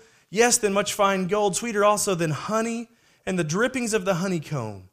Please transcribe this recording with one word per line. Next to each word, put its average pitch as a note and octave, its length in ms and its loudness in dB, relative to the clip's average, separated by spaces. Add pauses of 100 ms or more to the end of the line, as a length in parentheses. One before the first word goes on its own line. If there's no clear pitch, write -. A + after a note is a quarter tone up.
(300)
yes, A3+ 260 4
than G3+ 160 0
much G3+ 220 0
fine G3 320 2
gold, G#3 300 0
sweeter G#3 280 0
also G#3 300 2
than E3 160 0
honey A3+ 580 -4 (380)
and F#3+ 120 -2
the E3 60 0
drippings A#3 480 -2
of G3 140 -2
the F#3+ 80 2
honeycomb. C#3+ 800 -4